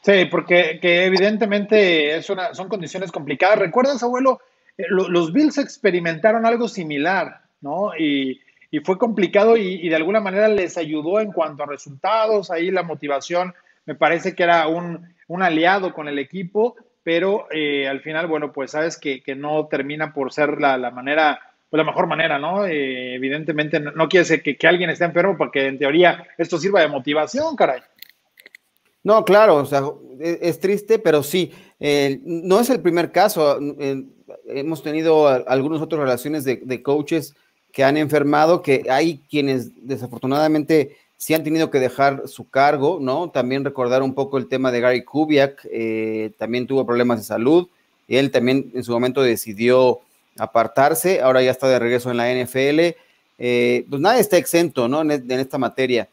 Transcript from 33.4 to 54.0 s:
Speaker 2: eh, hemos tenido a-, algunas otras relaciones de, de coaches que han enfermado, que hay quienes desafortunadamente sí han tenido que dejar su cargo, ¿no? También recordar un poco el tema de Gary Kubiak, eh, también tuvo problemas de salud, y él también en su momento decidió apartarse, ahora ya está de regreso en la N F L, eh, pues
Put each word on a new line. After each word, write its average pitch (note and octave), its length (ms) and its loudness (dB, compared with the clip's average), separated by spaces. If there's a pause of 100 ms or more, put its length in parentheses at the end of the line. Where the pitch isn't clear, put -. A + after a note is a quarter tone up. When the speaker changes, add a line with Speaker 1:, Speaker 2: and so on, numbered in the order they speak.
Speaker 2:
eh, C#3 240 -4 (460)
hemos C#3 340 -6
tenido D#3 460 4
a-, B2+ 180 2
algunas C#3 340 0
otras D#3 200 -4
relaciones C#3 420 -2
de, B2+ 140 -2
de B2 260 -8
coaches D3 540 -2 (360)
que C3+ 120 2
han C#3+ 120 4
enfermado, D3+ 640 2
que A#2+ 280 0
hay D3 300 0 (100)
quienes C3 560 -4
desafortunadamente C#3 1120 0 (220)
sí - 140 -4
han D#3 120 0
tenido D#3+ 260 0
que C#3+ 100 2
dejar C3+ 480 0
su - 220 -18
cargo, C#3+ 500 2
¿no? C#3+ 300 -4
También C3 340 -2
recordar C3 380 0
un C3+ 120 -2
poco C#3 220 -4
el B2 120 -4
tema C3 220 0
de A#2+ 100 0
Gary B2 220 2
Kubiak, C#3+ 680 0
eh, A2 640 -4
también A#2 300 -4
tuvo C3+ 180 0
problemas A#2+ 340 0
de G#2 60 -10
salud, C#3 440 2 (380)
y A#2+ 100 -2
él C#3 140 2
también C3 440 0
en B2 100 -8
su A#2+ 80 -6
momento B2+ 300 0
decidió A#2+ 800 2 (380)
apartarse, D3 840 0
ahora C3 180 4
ya B2+ 100 4
está C3 180 -2
de B2+ 100 4
regreso A#2+ 320 0
en A#2+ 80 -2
la A#2+ 120 0
N B2+ 120 -2
F C3 260 -2
L, E3 280 2 (420)
eh, A#2+ 500 0
pues C#3 140 -6